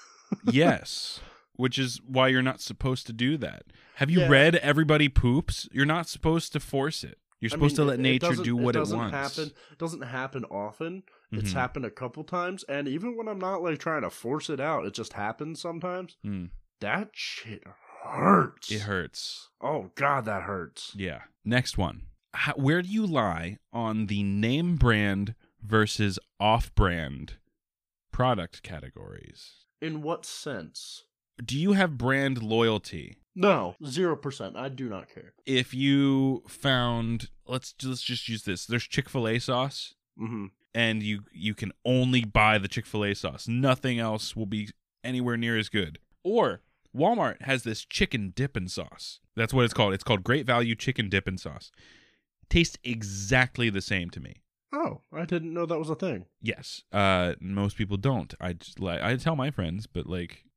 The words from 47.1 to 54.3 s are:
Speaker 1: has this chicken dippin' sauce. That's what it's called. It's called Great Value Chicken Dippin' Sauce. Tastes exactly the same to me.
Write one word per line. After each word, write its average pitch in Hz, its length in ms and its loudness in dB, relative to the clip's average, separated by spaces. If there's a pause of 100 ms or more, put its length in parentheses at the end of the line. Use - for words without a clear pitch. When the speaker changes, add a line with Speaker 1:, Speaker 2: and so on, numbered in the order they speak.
Speaker 1:
has 131 200 -2
this 110 220 -6
chicken - 500 -2
dippin' 117 340 -4
sauce. - 520 -12 (160)
That's 113 180 0
what 127 100 6
it's 113 100 0
called. 101 200 2
It's 95 80 -6
called 101 220 2
Great 135 220 2
Value 120 280 2
Chicken 117 340 -2
Dippin' 95 300 0
Sauce. - 320 -14 (800)
Tastes 170 320 6
exactly 113 880 0
the 98 120 -2
same 90 280 -2
to 85 100 -12
me. - 220 -18 (300)